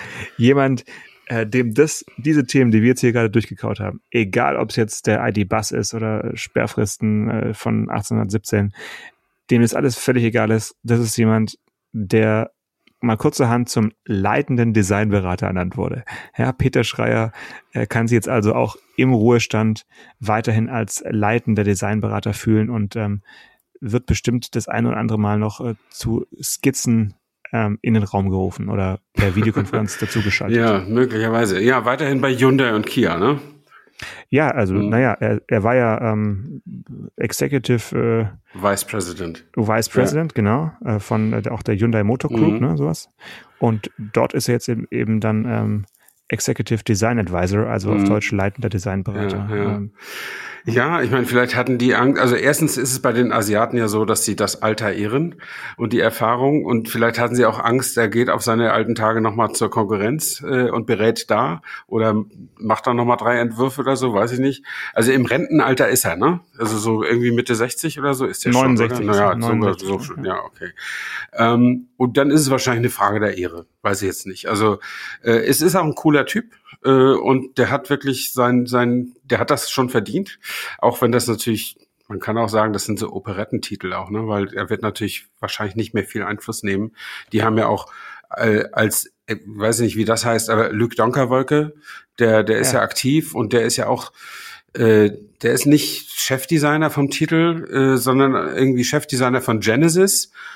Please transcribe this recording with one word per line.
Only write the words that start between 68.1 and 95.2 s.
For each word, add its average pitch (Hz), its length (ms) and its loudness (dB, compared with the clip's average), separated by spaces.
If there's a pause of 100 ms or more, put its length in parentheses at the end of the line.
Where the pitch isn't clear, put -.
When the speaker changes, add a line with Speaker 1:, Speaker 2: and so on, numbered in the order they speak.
Speaker 2:
so 131 100 -2
ist - 220 -6
er 127 60 4
Speaker 1:
Neunundsechzig 123 460 4
Speaker 2:
schon, 104 100 -2
oder? 104 60 2
Speaker 1:
ist 101 40 4
er, 101 60 4
Speaker 2:
Naja, 98 160 2
sogar 117 160 0
Speaker 1:
neunundsechzig, 95 320 0
Speaker 2:
so 98 100 -2
schon, - 260 -10
Speaker 1:
ja. 95 120 -4
Speaker 2:
ja, - 80 -8
okay. - 260 -16 (640)
Ähm, 120 600 4
und 127 200 0
dann 139 140 4
ist 151 120 4
es 135 80 0
wahrscheinlich 127 320 2
eine 120 80 0
Frage 101 280 0
der 101 180 0
Ehre, 85 300 -8 (160)
weiß 101 200 -2
ich 98 40 -2
jetzt 95 220 -6
nicht. 92 180 -12
Also, 101 320 2 (460)
äh, 120 80 2
es 117 280 2
ist 165 140 2
auch 180 100 2
ein 151 120 -2
cooler 147 280 4
Typ, - 280 -6 (320)
äh, 131 60 4
und 131 680 4
der 117 120 2
hat 139 200 -2
wirklich 143 420 -2
sein, 123 340 2
sein, 123 460 0 (100)
der 110 160 -2
hat 117 120 -2
das - 200 -2
schon 123 180 0
verdient, 127 520 -4 (380)
auch 117 220 2
wenn 120 120 2
das 120 160 0
natürlich, 110 500 -4 (300)
man 101 100 -10
kann 110 180 -4
auch 113 120 0
sagen, 110 240 2
das 101 120 -4
sind 104 140 -4
so 104 140 -6
Operettentitel 95 800 -8
auch, 92 180 -8
ne, 110 160 -4
weil 101 260 -2
er 98 160 -4
wird 101 140 -4
natürlich 104 460 -6 (100)
wahrscheinlich 101 380 -8
nicht 110 180 -6
mehr 101 100 -2
viel 107 200 -8
Einfluss 107 400 -8
nehmen. 101 280 -4 (400)
Die 107 120 0
haben 110 120 2
ja 110 120 2
auch, 107 180 -2 (500)
äh, 110 360 2
als, - 400 -2 (140)
äh, 110 100 -4 (100)
weiß 110 340 0
nicht, 107 160 0
wie 107 80 0
das 110 200 0
heißt, 117 260 0
aber 113 220 2
Luc 117 240 -2
Donkerwolke, 131 800 2 (440)
der, 110 240 6
der 107 160 2
ist 123 140 0
Speaker 1:
Ja. 120 80 2
Speaker 2:
ja 107 40 2
aktiv 147 500 -2
und - 180 -2
der 117 100 4
ist 113 140 0
ja - 100 -2
auch, - 260 -4 (600)
äh, 107 360 6 (320)